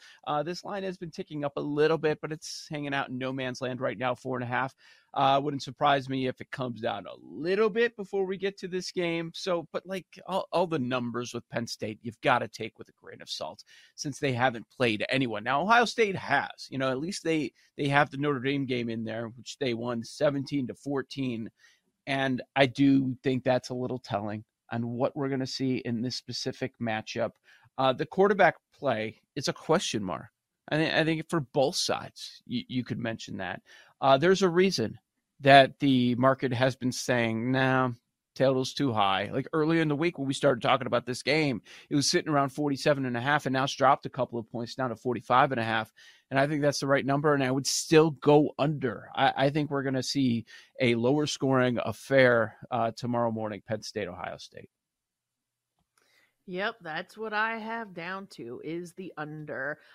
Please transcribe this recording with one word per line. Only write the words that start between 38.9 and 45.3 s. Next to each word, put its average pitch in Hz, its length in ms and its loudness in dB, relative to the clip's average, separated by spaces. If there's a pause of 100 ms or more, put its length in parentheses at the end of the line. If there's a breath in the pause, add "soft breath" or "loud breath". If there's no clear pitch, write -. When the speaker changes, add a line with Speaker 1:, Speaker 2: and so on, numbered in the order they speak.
Speaker 1:
high." 98 360 2
Like, 135 220 -4
earlier 165 300 2
in 156 60 2
the 147 80 0
week 165 200 -2
when 139 100 -4
we 135 60 0
started 135 300 2
talking 127 240 2
about 123 180 0
this 123 180 -6
game, 143 380 0 (300 loud breath)
it 147 60 0
was 139 120 2
sitting 170 240 0
around 139 160 2
forty-seven 143 560 0
and 123 100 -2
a 120 60 -2
half, 143 240 0
and 131 80 0
now 131 120 2
it's 135 100 -4
dropped 139 320 4
a 127 40 -8
couple 120 280 -4
of 110 120 -8
points 120 240 -8
down 131 140 -2
to 110 80 -6
forty-five 127 560 2